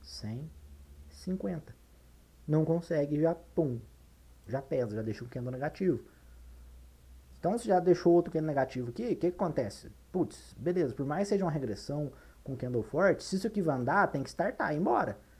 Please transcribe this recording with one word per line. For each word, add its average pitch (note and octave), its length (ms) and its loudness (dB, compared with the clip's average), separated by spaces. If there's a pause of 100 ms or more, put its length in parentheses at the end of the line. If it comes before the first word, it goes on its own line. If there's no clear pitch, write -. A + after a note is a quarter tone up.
Cem, B2 480 -10 (600)
cinquenta. F#3 680 -6 (720)
Não D#3 180 4
consegue, D#3 560 2
já, E3 140 4
pum. C3+ 440 0 (680)
Já B2+ 140 -4
pesa, A#2+ 340 -2
já A2 80 -2
deixa A2 200 -6
o A#2 40 -10
candle B2 240 -6
negativo. D3 520 0 (1400)
Então, G3 180 0
se A#3 100 -6
já F#3+ 120 4
deixou E3+ 340 6
outro E3+ 200 6
candle D#3 140 0
negativo C3 420 0
aqui, G3+ 140 -6
o B3 60 -2
que F#3+ 60 0
que - 120 0
acontece? D#3 640 -4 (200)
Putz, - 480 -4
beleza, E3 340 0
por C#3 120 -4
mais E3+ 220 -2
que - 20 -8
seja G3 160 2
uma E3 60 0
regressão C#3 600 -4 (320)
com C3 140 -8
candle B2 260 -2
forte, F3 400 2
se - 120 -4
isso F#3+ 120 -2
aqui G#3 140 -2
vai D#3 160 0
andar, D#3+ 340 2
tem C#3 100 -2
que B2+ 80 -6
startar, F#3+ 440 -2
ir D3 40 0
embora. - 400 0 (220)